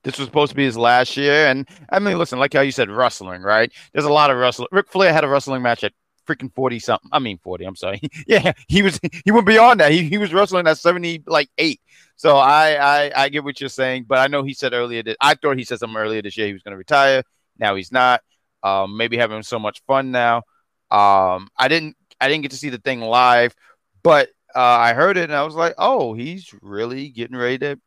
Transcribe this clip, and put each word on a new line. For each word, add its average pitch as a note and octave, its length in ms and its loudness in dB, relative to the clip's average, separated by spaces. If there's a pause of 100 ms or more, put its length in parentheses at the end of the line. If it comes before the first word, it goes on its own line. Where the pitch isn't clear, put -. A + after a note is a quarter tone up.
this C3+ 140 -8
was C#3 80 -6
supposed C#3+ 240 0
to - 60 -14
be C#3 80 0
his A#2+ 120 -2
last A#2+ 400 2
year. C#3+ 300 2
And, C3+ 220 -2 (220)
I - 80 2
mean, G3 200 -2
listen, E3 200 -6
like C#3 160 -2
how C#3 60 2
you C#3 100 0
said, A#2+ 200 -2
wrestling, G2 520 -4
right? A2 300 0 (200)
There's D3+ 120 -2
a D3 80 0
lot D3 180 4
of C3 60 0
wrestling. B2 340 -2
Ric G3 180 -2
Flair F#3 240 2
had D#3 120 2
a C#3+ 40 -2
wrestling C3+ 340 -2
match A#2+ 200 0
at G#2 100 -4 (340)
freaking C3+ 280 -10
forty B2+ 240 -4
something. - 340 -6
I D3+ 60 0
mean, A2 200 -8
forty, F#2 260 -12
I'm F#2+ 100 -14
sorry. G2 260 -10 (140)
<laughs> D#3+ 140 -20
Yeah, F#3+ 240 2 (160)
he G3 140 2
was, G3 180 -2 (240)
he G3+ 80 0
went A3 140 4
beyond A#3 340 6
that. D3+ 100 4
He, E3 180 0
he F#3 100 -4
was G3+ 140 -6
wrestling F3+ 360 0
at D#3 100 2
seventy, E3+ 480 -2
like, D3+ 320 -2
eight. D#3 220 -4 (340)
So D3+ 220 4
I, D3 720 4
I, C#3 180 -2
I C#3 40 0
get C#3+ 140 -6
what C#3 180 -10
you're C3+ 80 -8
saying, B2+ 400 -4
but C3 100 2
I C3+ 100 4
know C#3+ 160 -4
he C#3 100 -8
said B2+ 180 -6
earlier A#2+ 300 -4
that, A2 180 -8
I C#3+ 140 4
thought C#3+ 240 -2
he B2 60 -8
said A2+ 160 -10
something A2 160 -10
earlier A2 260 -4
this G2 140 -12
year G#2+ 100 -4
he G2+ 60 -6
was F#2+ 100 -16
gonna G2+ 140 -16
retire. C3+ 480 2 (340)
Now G#2 160 0
he's F#2+ 160 -8
not. B2+ 300 4 (420)
Um, G2 340 -2
maybe A#2 200 -4
having A2 260 -2
so A#2 160 -8
much G#2+ 300 -8
fun C3+ 240 -2
now. A#2 300 0 (500)
Um, G2 560 2 (100)
I B2+ 80 2
didn't, D#3 300 -2 (240)
I C3 80 0
didn't D3+ 140 -2
get C#3 100 -10
to C3+ 40 -16
see D3 120 -10
the B2 100 -10
thing B2+ 220 -6
live, A#2+ 560 2 (480)
but, D3 240 4 (260)
uh, B2+ 60 -2
I A#2+ 320 4
heard E3+ 240 2
it F3 80 -2
and D3+ 100 -8
I C#3+ 80 0
was D#3 140 -8
like, E3 220 -2
"Oh, F#3 360 0
he's D#3+ 480 -12
really A#2 460 -10
getting A#2+ 280 -12
ready B2 220 -2
to C#3 280 -8